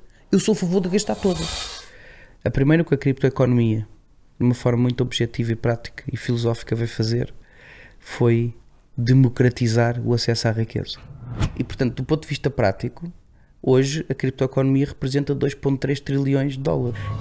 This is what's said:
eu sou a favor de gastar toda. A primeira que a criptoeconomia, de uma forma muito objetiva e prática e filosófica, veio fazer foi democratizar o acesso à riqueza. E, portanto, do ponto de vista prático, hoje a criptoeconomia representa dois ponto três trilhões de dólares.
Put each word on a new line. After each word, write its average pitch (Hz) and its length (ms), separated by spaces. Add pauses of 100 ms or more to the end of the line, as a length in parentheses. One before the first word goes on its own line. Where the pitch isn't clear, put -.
(320)
eu 196 80
sou 220 140
a - 20
favor 185 260
de 185 80
gastar 208 240
toda. 180 260 (1040)
A 127 60
primeira 147 340
que 151 120
a - 20
criptoeconomia, 123 920 (520)
de 131 60
uma 123 100
forma 120 260
muito 123 200
objetiva 117 500
e 113 40
prática - 560
e 120 60
filosófica, 117 580
veio 117 140
fazer 117 420 (680)
foi 117 560 (420)
democratizar 120 1040
o 113 80
acesso 117 360
à 113 40
riqueza. - 460 (580)
E, - 80
portanto, 127 300
do 135 100
ponto 151 200
de - 60
vista 139 200
prático, 123 640 (480)
hoje 139 480
a 135 60
criptoeconomia 135 720
representa 139 480
dois 139 180
ponto 139 260
três 139 200
trilhões 139 540
de 131 80
dólares. 131 380 (220)